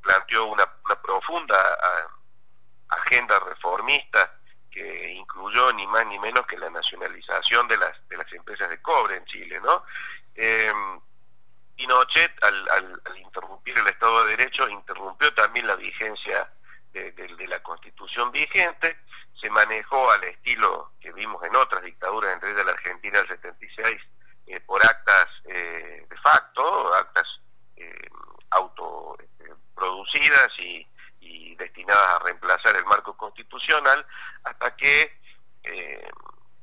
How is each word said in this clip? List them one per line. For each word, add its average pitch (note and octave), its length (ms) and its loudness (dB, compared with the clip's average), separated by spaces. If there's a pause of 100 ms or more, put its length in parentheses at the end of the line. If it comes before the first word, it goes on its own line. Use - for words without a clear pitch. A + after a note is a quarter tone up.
planteó G#2+ 460 4
una, G2+ 220 4 (140)
una G2+ 180 0
profunda, G#2+ 560 0
a, F2+ 600 2 (760)
agenda A2 460 2
reformista G2 960 0 (320)
que F2 440 -10
incluyó G2+ 580 0
ni G2+ 160 -4
más A2 200 2
ni G2+ 120 -8
menos A#2 260 0
que - 120 -8
la E2+ 120 -8
nacionalización F2+ 1000 0
de A2 80 4
las, E2+ 320 -2
de F2+ 80 -10
las E2+ 160 -10
empresas F#2 360 -8
de E2 120 -8
cobre A#2 340 2
en F#2 80 -12
Chile, F2+ 380 -12
¿no? D#3+ 240 2 (500)
Eh, A2 380 2 (1040)
Pinochet, B2+ 680 2
al, G2 260 2
al, F#2 360 -2
al F#2 120 -12
interrumpir F#2+ 600 -8
el G#2+ 100 4
Estado A2+ 380 4
de A2 100 0
Derecho, B2+ 320 0
interrumpió G2 680 -2
también A2+ 340 2
la G2 100 0
vigencia F#2+ 760 -6 (400)
de, F#2 220 -12
de, F2+ 200 -14
de F2+ 140 -14
la F2+ 160 -8
Constitución G2+ 680 -6
vigente, E3 680 0 (340)
se A2 160 -8
manejó A2 600 4
al G2 140 6
estilo F#2 760 0
que E2 140 -16
vimos G2+ 320 -8
en G2+ 100 -2
otras B2 280 4
dictaduras, F#2+ 500 -2
entre F2+ 180 -4
ellas G2+ 140 0
la F2+ 80 0
Argentina F2+ 460 -2
del F2+ 100 2
setenta F2+ 360 -12
y - 40 -18
seis, A2 320 -4 (460)
eh, F#2 120 -12
por G2 240 2
actas, G2+ 440 6 (180)
eh, E2+ 640 -8
de - 80 -16
facto, C#3+ 760 2
actas, - 460 0 (380)
eh, - 320 -16 (400)
auto, E2 680 -4 (220)
eh, D#2+ 140 -18 (200)
producidas A#2 840 4
y, F2+ 260 -10 (340)
y E2 360 -18
destinadas F#2 600 4
a E2+ 40 4
reemplazar F2+ 560 2
el F2+ 100 0
marco G#2 300 2
constitucional, C3+ 880 0 (380)
hasta B2 320 -4
que, D3 440 4 (440)
eh, F2 460 -10 (540)